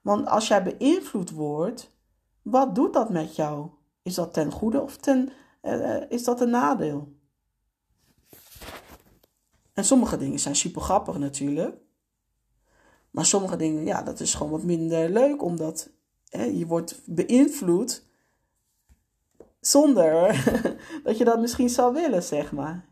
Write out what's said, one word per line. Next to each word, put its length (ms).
Want 260
als 220
jij 140
beïnvloed 680
wordt, 640
wat 320
doet 180
dat 180
met 260
jou? 340
Is 120
dat 180
ten 200
goede 280
of 160
ten, 360
eh, 360
eh, 140
is 140
dat 160
een 100
nadeel? 680
En 120
sommige 320
dingen 220
zijn 180
supergrappig 600
natuurlijk. 580
Maar 140
sommige 320
dingen, 280
ja, 180
dat 180
is 140
gewoon 180
wat 100
minder 480
leuk, 320
omdat, 480
hè, 160
je 220
wordt 400
beïnvloed 1000
zonder 840
<laughs> 420
dat 140
je 60
dat 160
misschien 280
zou 260
willen, 280
zeg 300
maar. 400